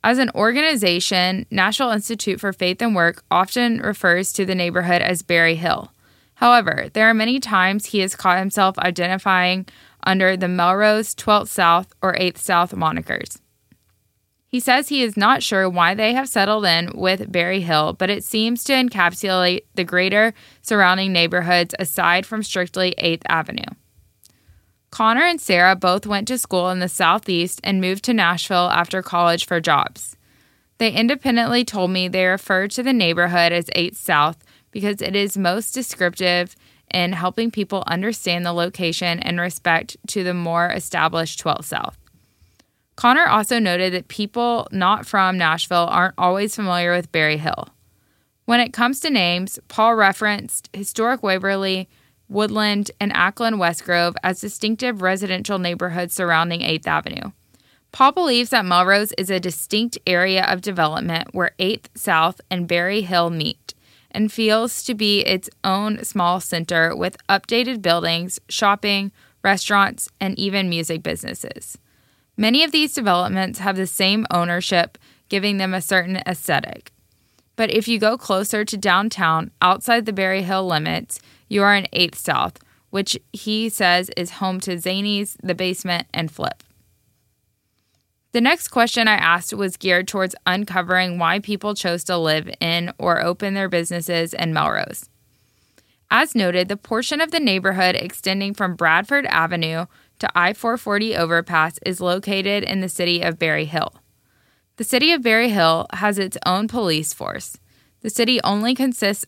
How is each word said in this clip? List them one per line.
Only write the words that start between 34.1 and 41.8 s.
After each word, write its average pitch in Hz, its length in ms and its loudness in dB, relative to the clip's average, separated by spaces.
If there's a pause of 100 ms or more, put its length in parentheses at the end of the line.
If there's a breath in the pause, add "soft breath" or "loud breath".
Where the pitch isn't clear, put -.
because 202 280 -4
it 190 160 -4
is 202 220 0
most 190 360 0
descriptive 180 840 -2 (360 soft breath)
in 180 220 -2
helping 185 380 -2
people 196 340 -4
understand 175 580 -4
the 175 80 -2
location 175 680 -2
and 175 200 -2
respect 170 560 -2 (120)
to 190 160 -4
the 180 100 -2
more 170 380 0
established 165 680 -2
Twelfth - 260 -4
South. - 340 -8 (960)